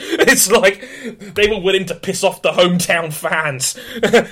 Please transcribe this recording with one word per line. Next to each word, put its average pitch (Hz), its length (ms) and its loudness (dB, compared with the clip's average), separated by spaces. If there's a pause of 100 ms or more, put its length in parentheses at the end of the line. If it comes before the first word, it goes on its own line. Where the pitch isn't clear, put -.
<laughs> - 100 -10 (160)
It's 262 240 4
like, - 300 4 (540)
they 208 140 2
were 208 120 -4
willing 190 260 0
to - 80 -6
piss - 300 -4
off 175 180 -2
the 170 80 0
hometown 175 600 0
fans. 156 680 -4 (240)
<laughs> - 0 - (280)